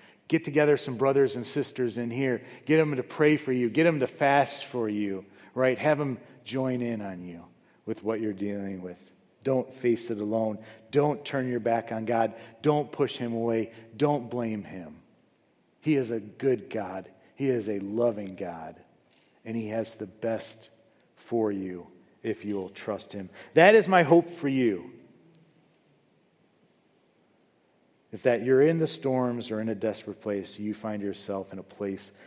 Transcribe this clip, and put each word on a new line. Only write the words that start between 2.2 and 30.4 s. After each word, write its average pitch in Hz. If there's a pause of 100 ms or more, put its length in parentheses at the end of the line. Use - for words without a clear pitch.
Get 156
them 151
to 123
pray 151
for 139
you. 123
Get 147
them 165
to 127
fast 139
for 117
you, 101 (280)
right? 127
Have 151
them 139 (280)
join 127
in 117
on 95
you 85 (420)
with 110
what 110
you're 107
dealing 98
with. 90 (460)
Don't 131
face 117
it 110
alone. 107 (320)
Don't 143
turn 131
your 123
back 117
on 113
God. 113 (280)
Don't 147
push -
him 117
away. 113 (240)
Don't 143
blame 113
him. 87 (840)
He 156
is 120
a 113
good 104
God. 95 (280)
He 135
is 113
a 101
loving 104
God. 85 (720)
And 113
he 110
has 110
the 107
best - (580)
for 110
you 92 (380)
if 110
you 104
will 92
trust -
him. 98 (240)
That 190
is 202
my 185
hope 170
for 143
you. 117 (3250)
If 107
that 117
you're 131
in 165
the 160
storms 123
or 110
in 113
a 107
desperate 101
place, 101